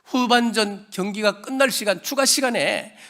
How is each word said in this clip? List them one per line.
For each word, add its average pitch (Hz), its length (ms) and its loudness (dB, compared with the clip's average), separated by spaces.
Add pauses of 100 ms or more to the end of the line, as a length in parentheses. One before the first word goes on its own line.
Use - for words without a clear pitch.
후반전 226 840 0
경기가 202 520 -2
끝날 262 280 0
시간, 196 320 -2
추가 269 220 -2
시간에 220 720 0 (140)